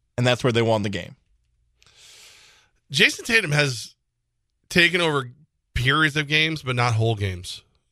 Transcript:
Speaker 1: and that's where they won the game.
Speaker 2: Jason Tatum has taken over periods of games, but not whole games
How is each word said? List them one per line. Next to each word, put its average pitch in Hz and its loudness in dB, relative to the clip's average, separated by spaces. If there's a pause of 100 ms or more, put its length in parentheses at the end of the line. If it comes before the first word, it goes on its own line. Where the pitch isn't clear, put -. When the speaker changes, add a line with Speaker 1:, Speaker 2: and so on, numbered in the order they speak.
(180)
Speaker 1:
and 123 0
that's 123 2
where 127 2
they 117 2
won 110 2
the 107 -4
game. 95 -10 (1700)
Speaker 2:
Jason 226 0
Tatum 220 0
has 143 -2 (760)
taken 170 2
over 143 0 (440)
periods 143 2
of 151 -2
games, 156 0
but 127 -4
not 120 2
whole 110 2
games 92 -6 (300)